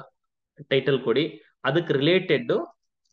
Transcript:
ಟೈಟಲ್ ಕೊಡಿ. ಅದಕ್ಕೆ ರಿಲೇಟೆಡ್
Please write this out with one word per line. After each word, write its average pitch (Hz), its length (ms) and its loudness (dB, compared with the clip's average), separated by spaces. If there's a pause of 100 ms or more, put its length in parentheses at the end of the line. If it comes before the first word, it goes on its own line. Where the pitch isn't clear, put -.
(680)
ಟೈಟಲ್ 135 340 0
ಕೊಡಿ. 139 380 -2 (220)
ಅದಕ್ಕೆ 160 300 0
ರಿಲೇಟೆಡ್ 147 580 2 (600)